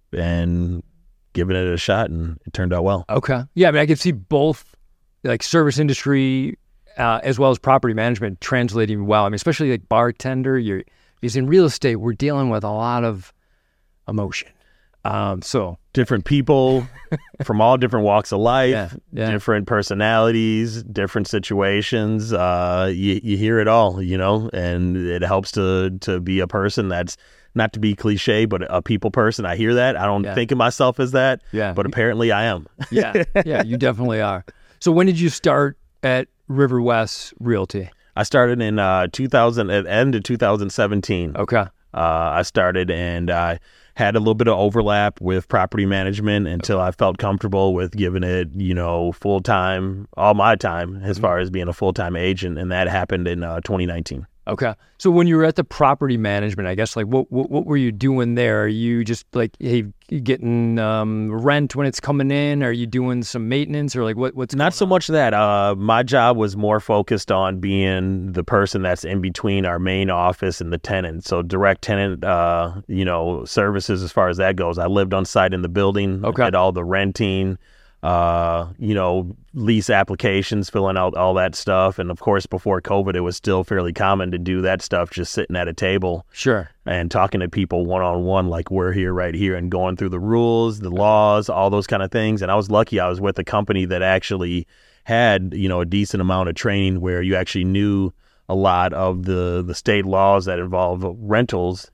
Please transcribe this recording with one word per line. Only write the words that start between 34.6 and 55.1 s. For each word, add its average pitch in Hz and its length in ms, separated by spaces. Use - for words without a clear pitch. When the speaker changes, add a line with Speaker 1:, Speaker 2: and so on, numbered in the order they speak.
Speaker 2:
So 175 100
when 175 160
did 170 140
you 170 80
start 143 500
at 131 240
River 131 340
West 113 560
Realty? 101 500
Speaker 1:
I 107 80
started 120 360
in, 107 200
uh, 92 320
two 131 160
thousand, 117 420
at 98 160
end 120 300
of 101 80
two 120 120
thousand 101 340
seventeen. 101 640
Speaker 2:
Okay. 104 280
Speaker 1:
Uh, 82 400
I 87 80
started 90 480
and 87 400
I 85 300
had 107 220
a - 20
little 110 160
bit 113 140
of 98 100
overlap 104 640
with 92 260
property 98 400
management 101 640
until 87 320
I 92 100
felt 95 280
comfortable 98 560
with 90 220
giving 92 280
it, 90 280
you 92 220
know, 85 380
full 98 280
time, 95 760
all 104 180
my 104 220
time 87 480
as 98 140
Speaker 2:
Mm-hmm. 110 40
Speaker 1:
far 90 160
as 92 120
being 90 180
a 85 40
full 95 200
time 87 240
agent, 92 420
and 92 140
that 90 160
happened 90 400
in, 87 160
uh, 82 160
twenty 92 260
nineteen. 85 400
Speaker 2:
Okay. 113 280
So 190 120